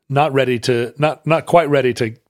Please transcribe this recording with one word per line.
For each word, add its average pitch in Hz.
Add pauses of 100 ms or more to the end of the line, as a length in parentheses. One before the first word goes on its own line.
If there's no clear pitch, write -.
Not 139
ready 127
to, 120
not, 147
not 151
quite 170
ready 131
to, 113
to 117 (100)